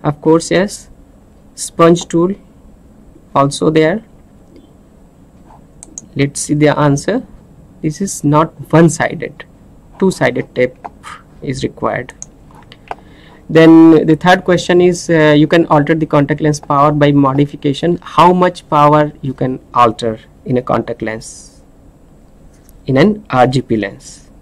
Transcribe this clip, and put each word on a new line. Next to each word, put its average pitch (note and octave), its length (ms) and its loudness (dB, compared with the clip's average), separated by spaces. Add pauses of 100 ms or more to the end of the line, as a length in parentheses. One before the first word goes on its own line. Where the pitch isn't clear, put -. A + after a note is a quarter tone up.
of D3 160 -4
course, E3 320 0
yes. F3+ 380 -4 (640)
Sponge E3+ 500 0
tool F3 280 -2 (1000)
also C#3 340 0
there. D#3 360 0 (2000)
Let's C#3 260 -4
see - 140 -4
the D3 240 2
answer. D3 480 -2 (560)
This D#3 180 -6
is G3 220 -8
not D3+ 300 0 (200)
one-sided, - 720 0 (540)
two-sided B2 560 -4
tape B2 220 -2 (680)
is C3 220 -8
required. A#2 500 -8 (1300)
Then D#3+ 580 6
the D#3 80 2
third F3+ 300 0
question F3+ 360 0
is, F3+ 300 -2
uh, D3+ 260 2
you D3+ 120 2
can E3+ 180 2
alter D3+ 280 0
the D#3 120 -4
contact D3 340 0
lens D3+ 200 -2
power D3 320 0
by D3 180 2
modification. C#3+ 920 0
How F3 300 2
much F3+ 380 -2
power D3+ 500 2
you C3 140 -8
can C3 240 -6 (160)
alter A2+ 460 0 (240)
in B2+ 140 -2
a B2 40 -4
contact A#2 400 -6
lens, - 600 -14 (1200)
in C3 100 -2
an G#3 340 2
R B2+ 180 2
G C3 140 -2
P A2+ 140 -4
lens? - 540 -10 (120)